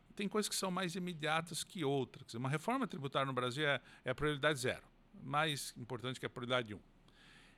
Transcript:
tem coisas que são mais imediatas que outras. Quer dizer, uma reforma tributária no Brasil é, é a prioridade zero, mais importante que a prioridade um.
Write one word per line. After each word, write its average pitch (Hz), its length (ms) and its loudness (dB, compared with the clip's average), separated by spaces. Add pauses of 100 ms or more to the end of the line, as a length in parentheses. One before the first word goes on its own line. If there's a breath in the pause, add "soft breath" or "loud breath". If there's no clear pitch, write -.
(140)
tem 202 140 -2
coisas 208 200 2
que - 60 -4
são 190 160 0
mais 180 240 0
imediatas 165 720 -2
que - 200 -4
outras. 139 380 0
Quer - 40 -20
dizer, 113 120 -8
uma 131 100 0
reforma 214 380 2
tributária 139 400 0
no 135 60 0
Brasil 123 340 2
é, 139 140 4 (240 loud breath)
é 127 60 0
a 127 40 0
prioridade 147 440 4
zero, 117 260 0 (380)
mais 147 560 0
importante 123 420 -6
que - 60 -2
a 120 40 -4
prioridade 123 440 0
um. 87 60 -10 (760 loud breath)